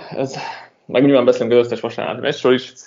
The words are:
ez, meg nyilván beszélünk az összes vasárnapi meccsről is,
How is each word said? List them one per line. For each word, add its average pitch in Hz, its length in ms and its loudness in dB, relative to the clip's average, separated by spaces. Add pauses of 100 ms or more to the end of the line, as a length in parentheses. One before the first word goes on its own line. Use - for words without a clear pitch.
(100)
ez, 135 260 -6 (480)
meg 127 200 2
nyilván 139 200 4
beszélünk 120 280 2
az 120 120 6
összes 117 160 -6
vasárnapi 117 400 -6
meccsről 131 340 2
is, - 180 -4 (140)